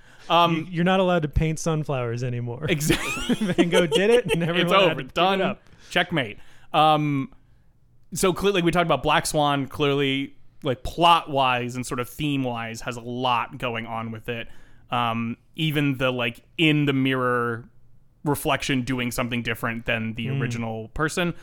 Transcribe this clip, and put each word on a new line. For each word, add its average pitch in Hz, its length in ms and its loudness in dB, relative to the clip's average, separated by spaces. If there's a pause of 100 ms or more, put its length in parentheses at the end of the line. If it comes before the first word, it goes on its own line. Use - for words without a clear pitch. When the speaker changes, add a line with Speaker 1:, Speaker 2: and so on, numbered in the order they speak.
(300)
Speaker 1:
Um, 170 260 6
Speaker 2:
You, 165 200 -6
you're 165 100 0
not 190 160 4
allowed 180 220 2
to 151 40 -2
paint 156 320 0
sunflowers 131 640 -2
anymore. 120 460 -6
Speaker 1:
Exactly. 226 680 0
Speaker 2:
<laughs> 202 180 0
Van 180 160 4
Gogh 175 180 4
did 185 240 4
it, 240 200 4
and 165 120 0
Speaker 1:
It's 156 60 0
Speaker 2:
everyone 170 260 2
had 196 80 8
Speaker 1:
over. 170 80 6
Speaker 2:
to 165 40 -2
pick 156 120 -8
it - 60 -18
Speaker 1:
Done. 190 280 2
Speaker 2:
up. 151 200 -2 (280)
Speaker 1:
Checkmate. 151 480 -2 (340)
Um, 151 600 2 (800)
so 185 180 2
clearly, 190 300 2
we 170 100 -2
talked 175 140 2
about 139 180 0
Black 151 220 2
Swan. 143 420 0
Clearly, 139 680 0 (280)
like, 131 200 -4
plot-wise 135 920 2
and 127 100 -6
sort 131 140 -6
of 120 80 -4
theme-wise, 123 760 -4
has 123 140 -8
a 117 60 -12
lot 123 560 -2
going 117 280 -6
on 113 260 -8
with 110 180 -12
it. 117 180 -6 (420)
Um, 117 460 -2 (220)
even 147 400 0
the, 127 140 0
like, 120 320 -4 (140)
in 151 280 4
the 139 80 2
mirror 123 760 0 (560)
reflection 139 600 0
doing 123 280 -2
something 120 320 -2
different 117 420 -4
than 113 280 -2
the 117 140 -6
Speaker 2:
Mm. 135 120 -2
Speaker 1:
original 113 500 -4
person. 160 540 -2